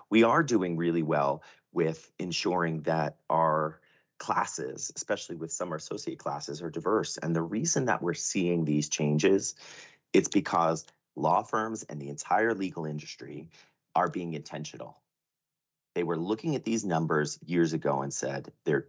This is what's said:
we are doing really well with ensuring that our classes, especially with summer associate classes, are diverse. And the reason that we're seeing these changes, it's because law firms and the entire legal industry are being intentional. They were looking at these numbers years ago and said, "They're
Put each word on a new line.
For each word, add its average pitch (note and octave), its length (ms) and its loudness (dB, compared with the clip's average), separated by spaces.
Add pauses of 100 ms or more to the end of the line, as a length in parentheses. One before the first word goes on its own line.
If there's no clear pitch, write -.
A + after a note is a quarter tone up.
we A2+ 140 8
are B2 180 6
doing F#2+ 360 2
really E2 260 2
well C#2+ 400 0 (300)
with D#2+ 460 -2
ensuring F2 640 0
that D#2+ 340 0 (120)
our D#2+ 520 2 (360)
classes, - 800 -4
especially - 400 -6
with D#2+ 160 -8
summer F2 240 -4
associate - 420 -8
classes, D2 440 -8
are E2+ 80 -6
diverse. E2+ 480 0
And E2 180 -2
the E2 60 2
reason G#2+ 440 0
that A2+ 160 0
we're F2 120 0
seeing F2 500 0
these D2 240 2
changes, D2+ 680 2 (580)
it's F#2 160 4
because E2 560 2 (300)
law D#2+ 280 4
firms A2 400 -2
and - 180 -10
the C#2 80 -8
entire G#2 440 2
legal F2 320 -2
industry D2+ 640 -10 (460)
are F2 140 2
being E2+ 240 -4
intentional. D2+ 680 -12 (960)
They F2 80 0
were E2+ 140 0
looking A2 380 -2
at A2 80 -4
these A2+ 220 0
numbers D#2+ 600 0
years E2 280 2
ago C#2 300 0
and C#2 100 -6
said, C2+ 400 -6 (100)
"They're C#2+ 260 0